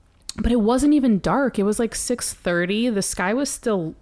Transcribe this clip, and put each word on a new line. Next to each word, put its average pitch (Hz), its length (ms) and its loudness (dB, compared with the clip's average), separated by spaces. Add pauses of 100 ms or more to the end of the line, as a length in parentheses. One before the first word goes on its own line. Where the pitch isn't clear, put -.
(380)
But 220 140 0
it 240 100 4
wasn't 254 320 4
even 247 260 4
dark. 240 380 0
It 202 60 2
was, 208 160 0
like, 226 160 -2
six - 400 -4
thirty. 185 540 0
The 196 120 0
sky 190 320 -2
was 269 160 -2
still 180 520 -4